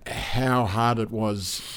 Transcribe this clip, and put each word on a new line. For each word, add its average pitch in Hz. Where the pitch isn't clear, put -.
how 127
hard 117
it 110
was? 104